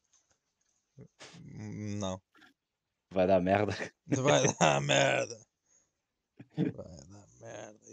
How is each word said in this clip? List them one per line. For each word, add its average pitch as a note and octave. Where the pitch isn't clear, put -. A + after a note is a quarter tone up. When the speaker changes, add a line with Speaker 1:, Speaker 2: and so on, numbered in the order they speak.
Speaker 1:
Hum, G#2
não. F#2+
Speaker 2:
Vai F#2
dar F#2
merda. G2+
Speaker 1:
Vai C3+
Speaker 2:
<laughs> -
Speaker 1:
dar D3
merda. C3+
Vai D#3+
dar -
merda. A2